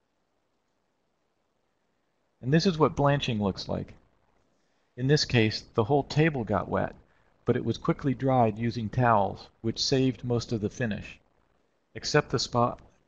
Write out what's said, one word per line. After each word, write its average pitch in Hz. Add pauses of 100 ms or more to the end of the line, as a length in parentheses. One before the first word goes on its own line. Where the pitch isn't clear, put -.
(2500)
And 123
this 165
is 165
what 151
blanching 139
looks 95
like. 92 (1040)
In 127
this 147
case, 110 (100)
the 113
whole 139
table 147
got 98
wet, 98 (500)
but 120
it -
was 113
quickly -
dried 123
using 113
towels, 110 (120)
which 113
saved 131
most 120
of 110
the 101
finish, 104 (800)
except -
the 135
spot - (300)